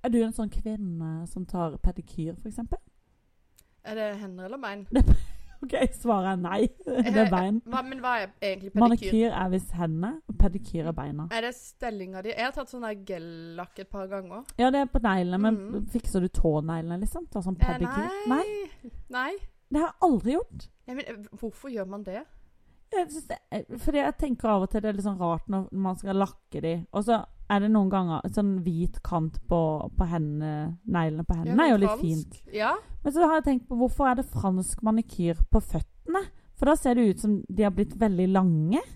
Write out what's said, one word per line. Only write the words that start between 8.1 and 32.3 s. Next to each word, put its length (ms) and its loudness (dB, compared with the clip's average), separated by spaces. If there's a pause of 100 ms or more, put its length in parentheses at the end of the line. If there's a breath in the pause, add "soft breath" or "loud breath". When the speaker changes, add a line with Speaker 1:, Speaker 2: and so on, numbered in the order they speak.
Speaker 2:
er 60 -4 (100)
egentlig 380 -6
pedikyr? 80 6
Speaker 1:
Manikyr 500 4
er 160 -2
visst 240 -2
hendene, 380 -2 (180)
og 80 -10
pedikyr 540 2
er 80 -6
beina. 320 -8
Speaker 2:
Er 160 -4
det 100 -8
stellinga 640 -10
di? 140 -6
Jeg 100 -4
har 80 -4
tatt 160 -8
sånn 160 -12
der 160 -8
gel-lakk 800 -12
et 80 -16
par 220 -10
ganger. 320 -10 (180)
Speaker 1:
Ja, 80 6
det 160 2
er 80 -8
på 80 4
neglene, 400 2
men 220 4
Speaker 2:
Mhm. 260 -6
Speaker 1:
fikser 320 -2
du 80 0
tåneglene, 720 0
liksom? 320 -4
Ta 80 -4
sånn 160 -2
Speaker 2:
Eh, 80 6
Speaker 1:
pedikyr? 480 -2 (160)
Speaker 2:
nei. 160 2
Speaker 1:
Nei? 480 -10 (160)
Speaker 2:
Nei. 240 -4 (400)
Speaker 1:
Det 80 2
har 80 2
jeg 220 2
aldri 260 2
gjort. 320 -6 (140)
Speaker 2:
Nei, 120 -14
men, 120 -8
eh, 180 -14 (160)
hvorfor 320 -10
gjør 160 -6
man 160 -12
det? 220 -10 (680)
Speaker 1:
Jeg 160 0
synes 180 -12
det 120 -10 (120)
er, 140 -6 (140)
fordi 260 2
jeg 140 -2
tenker 300 0
av 140 4
og 80 -2
til 120 0
det 80 -2
er 20 -4
litt 160 -4
sånn 100 -4
rart 300 -2
når 240 -2
man 240 -2
skal 180 -4
lakke 460 -2
de, 160 -2 (160)
og 120 -2
så 200 2 (260)
er 100 4
det 100 2
noen 200 6
ganger 320 0 (100)
sånn 300 0
hvit 400 -2
kant 320 -2 (140)
på, 100 4 (400)
på 100 2
hendene, 680 -2 (100)
neglene 400 0
på 80 2
Speaker 2:
Ja, 80 -2
Speaker 1:
hendene 240 4
er 20 6
jo 60 8
Speaker 2:
sånn 80 4
Speaker 1:
litt 80 4
Speaker 2:
fransk. 480 -2